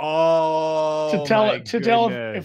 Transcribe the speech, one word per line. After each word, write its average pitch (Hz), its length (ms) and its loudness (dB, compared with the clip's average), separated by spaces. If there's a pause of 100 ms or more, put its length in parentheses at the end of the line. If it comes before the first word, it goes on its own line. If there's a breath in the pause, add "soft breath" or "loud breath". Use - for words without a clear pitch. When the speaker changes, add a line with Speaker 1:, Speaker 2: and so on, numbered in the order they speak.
Speaker 1:
oh 156 1120 0
Speaker 2:
to - 160 -2
tell, 214 200 4
Speaker 1:
my - 100 -2
Speaker 2:
to - 200 -6
tell 233 280 2
if, 220 60 -2
if - 40 -6 (280)